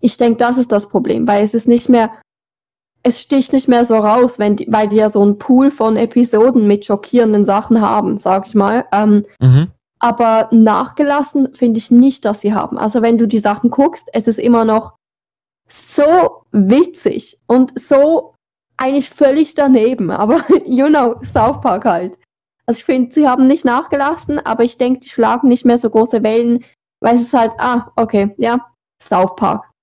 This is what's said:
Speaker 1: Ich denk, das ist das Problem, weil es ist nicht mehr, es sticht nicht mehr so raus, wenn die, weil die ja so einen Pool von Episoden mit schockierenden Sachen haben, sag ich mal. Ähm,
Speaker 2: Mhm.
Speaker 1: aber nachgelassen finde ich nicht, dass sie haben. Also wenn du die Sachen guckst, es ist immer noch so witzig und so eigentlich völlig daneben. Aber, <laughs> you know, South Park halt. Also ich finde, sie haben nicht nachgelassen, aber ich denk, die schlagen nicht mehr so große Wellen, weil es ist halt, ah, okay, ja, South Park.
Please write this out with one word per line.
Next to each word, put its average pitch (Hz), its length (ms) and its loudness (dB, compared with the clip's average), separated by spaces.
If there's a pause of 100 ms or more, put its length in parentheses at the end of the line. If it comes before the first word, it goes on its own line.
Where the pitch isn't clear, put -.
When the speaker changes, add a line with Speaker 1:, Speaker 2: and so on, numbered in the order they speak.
Speaker 1:
Ich - 160 -2
denk, 233 220 0
das 240 200 0
ist 240 140 -2
das 208 160 -2
Problem, 233 400 -4
weil 208 160 0
es 214 100 -6
ist 226 140 -2
nicht 240 200 0
mehr, 226 220 2 (920)
es 247 180 -4
sticht - 320 -2
nicht 262 160 0
mehr 240 160 4
so 233 120 0
raus, 220 420 0
wenn 208 180 0
die, - 140 -10
weil 214 180 0
die 208 80 -2
ja 214 140 2
so 208 120 0
einen 202 160 2
Pool 262 320 2
von 220 260 -2
Episoden 233 720 2
mit 202 200 0
schockierenden 214 580 0
Sachen 208 360 0
haben, 208 380 -2
sag 190 280 -2
ich - 80 -20
mal. 208 380 0
Ähm, 208 320 2 (160)
Speaker 2:
Mhm. 131 280 4 (300)
Speaker 1:
aber 233 540 0
nachgelassen 262 1040 0
finde 233 240 -2
ich - 120 -6
nicht, 254 340 4
dass 208 160 -4
sie 208 140 -2
haben. - 240 -6
Also 214 240 -2
wenn 233 160 2
du 233 100 0
die 226 100 0
Sachen 208 320 0
guckst, - 440 -2
es 220 120 -2
ist 226 120 -2
immer 233 260 0
noch 220 300 -2 (760)
so - 760 0 (100)
witzig 233 920 0
und 254 320 0
so 294 560 0 (440)
eigentlich 262 320 -4
völlig 294 440 0
daneben. 254 560 0
Aber, 240 320 0 (120)
<laughs> - 120 0
you 254 200 0
know, 285 360 0
South 254 380 -2
Park 214 240 -2
halt. 180 320 -2 (500)
Also 233 120 -4
ich - 60 -20
finde, 254 280 -2
sie 302 160 2
haben 262 180 2
nicht 285 200 0
nachgelassen, 285 720 -4
aber 233 260 -4
ich 240 140 -6
denk, 254 240 -2
die - 80 -20
schlagen 233 380 0
nicht 247 180 0
mehr 240 120 2
so 233 120 -4
große 226 320 0
Wellen, 233 420 -2 (360)
weil 233 160 0
es 240 60 0
ist 240 120 -8
halt, 226 240 2
ah, 247 380 -4
okay, 208 420 -2
ja, 233 200 -2 (440)
South 190 340 -2
Park. - 280 -4 (180)